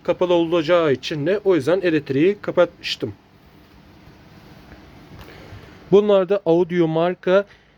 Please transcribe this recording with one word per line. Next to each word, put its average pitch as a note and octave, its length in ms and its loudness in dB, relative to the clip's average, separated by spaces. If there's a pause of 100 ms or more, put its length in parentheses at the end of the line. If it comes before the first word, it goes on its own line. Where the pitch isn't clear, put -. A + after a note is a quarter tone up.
kapalı F3 320 0
olacağı E3+ 580 2
için C#3+ 340 -6
de G3+ 180 -2
o F#3+ 100 2
yüzden D#3+ 260 0
elektriği D#3+ 640 0
kapatmıştım. E3+ 720 -4 (2750)
Bunlar G3 360 2
da G3+ 180 -2
Audio E3+ 420 0
marka F3+ 560 -2 (340)